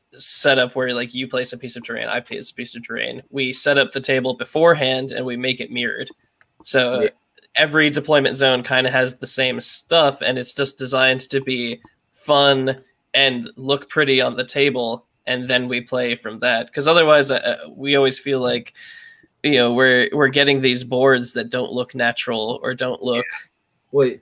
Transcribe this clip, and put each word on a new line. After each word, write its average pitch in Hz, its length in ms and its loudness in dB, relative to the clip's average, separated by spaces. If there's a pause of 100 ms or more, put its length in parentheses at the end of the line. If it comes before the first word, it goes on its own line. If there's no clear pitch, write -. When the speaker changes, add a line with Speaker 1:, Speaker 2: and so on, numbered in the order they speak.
(200)
Speaker 1:
setup 131 560 0
where, 127 180 -2
like, 120 200 -6
you 127 140 -8
place 127 260 -6
a 120 40 -14
piece 117 180 -14
of 120 80 -14
terrain, 113 240 -8
I 110 120 -4
place - 320 -12
a - 20 -18
piece 123 220 -12
of 117 100 -16
terrain. 117 460 -8
We 131 220 -4
set 143 240 2
up 131 140 2
the 131 80 -6
table 127 360 -2
beforehand 139 760 2
and 127 140 -6
we 123 120 -6
make 127 220 -4
it 120 120 -10
mirrored. 120 380 -6 (540)
So 127 400 2
Speaker 2:
Yeah. - 60 2 (460)
Speaker 1:
every 151 340 4
deployment 143 460 2
zone 131 280 2
kinda 127 280 0
has 127 260 0
the 135 100 -12
same 127 340 -2
stuff, 151 600 0
and 127 160 -2
it's 127 160 -8
just 139 240 -4
designed 131 440 0 (100)
to 135 100 0
be 120 400 -6 (320)
fun 139 680 2 (320)
and 127 400 0
look 135 340 -4
pretty 135 320 2
on 123 140 -2
the 123 80 -4
table, 123 640 -2 (200)
and 127 240 -4
then 123 180 0
we 123 140 -4
play 123 340 -4
from 110 260 -12
that. 117 320 0
'Cause 147 140 -2
otherwise, 151 440 6
uh, 127 40 0
uh, - 400 -4
we 139 200 -2
always 135 240 2
feel 135 220 -4
like, 123 320 -4 (680)
you 147 120 0
know, 147 200 4
we're, 127 380 4
we're 143 160 2
getting 139 340 2
these 127 220 0
boards 127 500 2
that 117 160 -6
don't 127 220 -4
look 123 240 -8
natural 120 680 -4
or 127 120 -4
don't 127 280 -6
look 123 240 -2 (680)
Speaker 3:
Well, 131 200 4 (100)